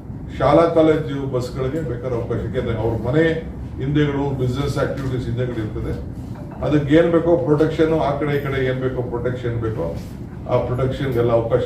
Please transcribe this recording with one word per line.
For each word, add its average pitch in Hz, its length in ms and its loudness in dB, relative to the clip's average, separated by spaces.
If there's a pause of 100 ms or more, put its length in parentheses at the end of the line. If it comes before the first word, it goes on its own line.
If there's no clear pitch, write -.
(380)
ಶಾಲಾ 151 360 6
ಕಾಲೇಜು 143 540 4
ಬಸ್ಗಳಿಗೆ 131 600 -4
ಬೇಕಾದ್ರೆ 120 260 -4
ಅವಕಾಶ, 113 300 -4
ಯಾಕೆಂದ್ರೆ 117 320 -2
ಅವ್ರ 110 240 -2
ಮನೆ 156 320 2 (520)
ಹಿಂದೆಗಳು, 143 520 2
ಬಿಸಿನೆಸ್ 127 400 -2
ಆಕ್ಟಿವಿಟೀಸ್ 131 500 -2
ಹಿಂದೆಗಳು 120 280 -2
ಇರ್ತದೆ, 113 440 -6 (680)
ಅದಕ್ಕೆ 143 300 2
ಏನ್ 170 160 6
ಬೇಕೋ 165 260 4
ಪ್ರೊಟೆಕ್ಷನ್, 156 640 2
ಆ 147 200 0
ಕಡೆ 143 180 0
ಈ - 20 0
ಕಡೆ 131 260 -2
ಏನ್ 127 140 0
ಬೇಕೋ 127 220 -2
ಪ್ರೊಟೆಕ್ಷನ್ 117 600 -4
ಬೇಕೋ 107 340 -4 (540)
ಆ 127 80 2
ಪ್ರೊಟೆಕ್ಷನ್ಗೆಲ್ಲ 123 720 0
ಅವಕಾಶ 117 340 4